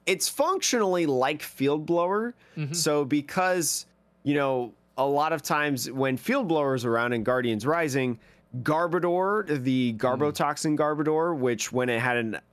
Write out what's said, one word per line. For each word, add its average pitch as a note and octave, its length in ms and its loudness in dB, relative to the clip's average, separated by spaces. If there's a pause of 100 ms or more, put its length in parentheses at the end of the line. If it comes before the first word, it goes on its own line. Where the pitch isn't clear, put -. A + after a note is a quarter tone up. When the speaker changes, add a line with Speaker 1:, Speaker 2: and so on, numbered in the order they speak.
Speaker 1:
it's F#3+ 220 0
functionally A3+ 800 0
like C#3 360 0
Field D3+ 420 -2
Blower. F#3 500 0 (220)
Speaker 2:
Mm-hmm. D3+ 180 -6
Speaker 1:
So D3 300 2
because, D#3+ 840 0 (360)
you C#3+ 120 0
know, C3 380 0 (240)
a C3 100 2
lot D3 260 2
of D#3 100 -4
times D3 480 0
when C3 260 0
Field B3 300 0
Blower D3 300 2
is A#2 80 -4
around A#2+ 280 2
in A2+ 120 -2
Guardians A#2+ 420 0
Rising, C#3 540 0 (420)
Garbodor, F3 1040 0
the B2+ 300 2
Speaker 2:
Mm. G#2+ 40 -10
Speaker 1:
Garbotoxin D3 800 0
Garbodor, D#3 580 0
which B2 360 -2
when B2 160 0
it A2+ 100 2
had B2 200 0
an A2 220 -4 (120)